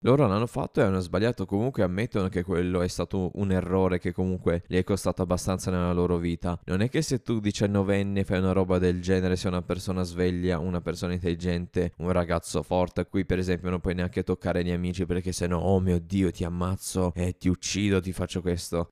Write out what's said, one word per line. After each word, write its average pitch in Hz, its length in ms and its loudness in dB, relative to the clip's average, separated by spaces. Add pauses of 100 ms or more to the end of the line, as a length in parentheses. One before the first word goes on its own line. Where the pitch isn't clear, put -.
Loro 127 300 4
l'hanno 110 160 0
fatto - 320 -4
e 139 40 6
hanno 95 160 2
sbagliato, 92 460 0
comunque 107 380 0
ammettono 95 460 -2
che 90 140 -2
quello 90 380 0
è 90 60 2
stato 90 460 -4
un 98 180 -2
errore 90 480 2
che 90 140 -4
comunque 92 540 0
gli 87 100 0
è 92 60 4
costato 95 380 0
abbastanza 90 500 0
nella 90 200 2
loro 87 260 2
vita. 87 480 -2
Non 92 160 0
è 120 80 0
che 156 120 0
se 139 200 -2
tu 117 180 -2
diciannovenne 98 840 2
fai 95 160 0
una 92 140 2
roba 92 240 2
del 90 240 2
genere, 92 340 2
sei 92 160 -2
una 90 100 -2
persona 90 420 -4
sveglia, 90 540 0
una 87 220 -4
persona 85 340 -4
intelligente, 87 840 -2
un 87 140 -2
ragazzo 85 520 0
forte 90 380 0
a 90 40 -2
cui 95 200 -2
per 90 140 0
esempio 90 300 -2
non 90 120 -2
puoi 90 140 -2
neanche 90 280 -2
toccare 90 400 0
gli 87 80 -2
amici 90 340 -2
perché 87 280 -2
se 87 140 -2
no, 87 100 0
"Oh 92 220 2
mio 90 200 2
Dio, 87 320 2
ti 92 140 -4
ammazzo 90 680 -2
e 90 240 -4
ti - 120 0
uccido, 98 500 0
ti 90 140 -2
faccio 90 280 -4
questo". 85 500 -2